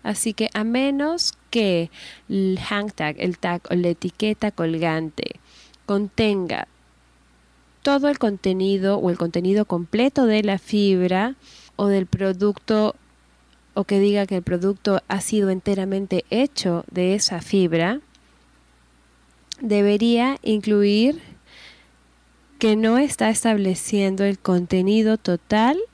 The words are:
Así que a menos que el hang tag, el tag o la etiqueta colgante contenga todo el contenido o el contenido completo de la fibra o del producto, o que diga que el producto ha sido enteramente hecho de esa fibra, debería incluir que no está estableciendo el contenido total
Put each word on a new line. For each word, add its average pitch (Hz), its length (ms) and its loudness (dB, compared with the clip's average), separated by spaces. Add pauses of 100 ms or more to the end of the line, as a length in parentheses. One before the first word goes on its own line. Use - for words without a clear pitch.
Así 214 320 -4
que - 180 -4
a 214 120 -4
menos 277 680 -2 (160)
que 180 380 0 (400)
el 190 300 0 (100)
hang 208 220 -4
tag, 151 300 -4
el 180 180 -4
tag 175 320 -4
o - 40 0
la 175 140 2
etiqueta 208 600 -4
colgante 160 880 -4 (500)
contenga 202 800 -2 (1160)
todo 277 260 2
el 285 100 0
contenido 196 800 0
o 180 120 0
el 170 60 -2
contenido 180 480 0
completo 220 640 0
de 214 160 2
la 196 160 0
fibra 196 760 0 (400)
o 202 100 0
del 196 200 2
producto, 196 920 -2 (800)
o 196 100 -2
que 196 160 0
diga 202 260 2
que 190 100 -4
el 175 60 -2
producto 190 640 -2
ha 190 140 -4
sido 202 300 0
enteramente 190 800 -2
hecho 202 600 -2
de 185 240 0
esa 190 260 -2
fibra, 180 600 0 (1600)
debería 226 840 2
incluir 214 800 2 (1400)
que 220 160 2
no 226 240 4
está 269 320 2
estableciendo 196 960 0
el 196 160 -2
contenido 190 760 2
total 214 640 0 (160)